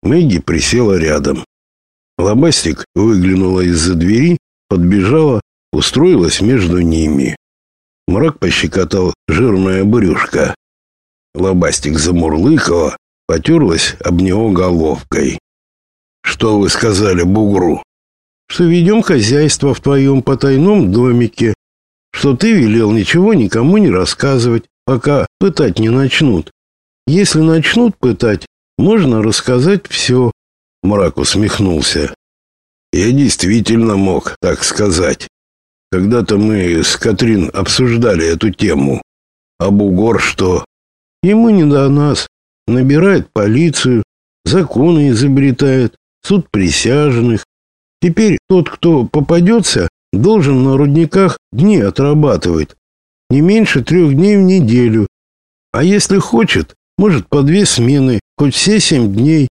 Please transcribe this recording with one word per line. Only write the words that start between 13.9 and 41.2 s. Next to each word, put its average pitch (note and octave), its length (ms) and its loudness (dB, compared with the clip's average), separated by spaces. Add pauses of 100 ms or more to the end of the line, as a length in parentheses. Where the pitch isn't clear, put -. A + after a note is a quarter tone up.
об F2 200 -2
него G2+ 300 0
головкой. D#2 880 -2 (800)
"Что G#2+ 380 -2
вы G2 100 0
сказали G2 540 -2
бугру?" F#2+ 580 0 (680)
"Что - 160 -2
ведём F3 360 2
хозяйство C#3 720 0
в - 60 -6
твоём C#3 440 0
потайном C#3 680 0
домике, A#2+ 600 0 (580)
что C#3 240 0
ты A3 160 0
велел A2+ 400 2
ничего E3+ 420 2
никому B2+ 440 0
не G3+ 120 2
рассказывать, A#2 760 -2 (200)
пока C3 400 -2 (140)
пытать C3 400 0
не A2 80 0
начнут. B2 640 0 (560)
Если D#3 320 0
начнут E3 580 0
пытать, A2+ 480 -2 (320)
можно C#3+ 460 2
рассказать B2+ 640 0
всё". B2 440 0 (520)
Мрак F#2+ 340 0
усмехнулся. F2 960 -2 (800)
"Я G2+ 200 0
действительно A2+ 840 0
мог G2 460 -2
так F2 240 -4
сказать". F2+ 640 -4 (640)
Когда-то G#2 460 0
мы F#2+ 460 0
с - 120 -4
Катрин A2 580 0
обсуждали A#2 720 0
эту E2 240 -2
тему. C#2 520 -2 (580)
А F#2+ 120 0
бугор G2+ 500 0
что? F2+ 420 -2 (580)